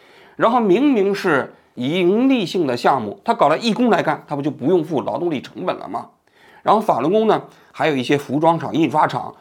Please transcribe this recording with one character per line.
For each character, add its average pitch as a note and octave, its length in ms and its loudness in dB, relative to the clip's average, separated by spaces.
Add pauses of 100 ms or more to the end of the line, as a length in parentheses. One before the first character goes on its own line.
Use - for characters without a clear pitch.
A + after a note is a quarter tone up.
(340)
然 G3+ 160 2
后 B3 100 2
明 G#3+ 220 4
明 G#3 320 2
是 D3+ 400 -2 (200)
盈 F3+ 540 0
利 B3 160 2
性 E3 220 -2
的 B2 100 -2
项 C#3+ 240 0
目， G#2 220 -10
他 A#3 120 -2
搞 A3+ 140 2
了 G#3+ 100 2
义 A3 140 -2
工 A#3 180 0
来 E3+ 120 2
干， D3 240 -2
他 D3+ 80 -8
不 C#3+ 80 -4
就 D3 80 -2
不 B2+ 160 -8
用 F3 160 2
付 D3+ 200 -4
劳 G#2 160 -4
动 E3+ 120 -4
力 C3 100 -4
成 - 260 -14
本 E3+ 100 -4
了 - 100 -14
吗？ A2 240 -10 (520)
然 F#3 120 2
后 G#3+ 60 2
法 D#3+ 200 0
轮 D3+ 120 0
功 A3 160 2
呢， D#3+ 160 2 (260)
还 C#3 180 -2
有 D3+ 60 2
一 B2+ 80 -2
些 C#3+ 160 2
服 C#3+ 220 -4
装 E3 180 2
厂、 A2+ 160 -6
印 D3 160 2
刷 D#3 160 2
厂、 - 340 -8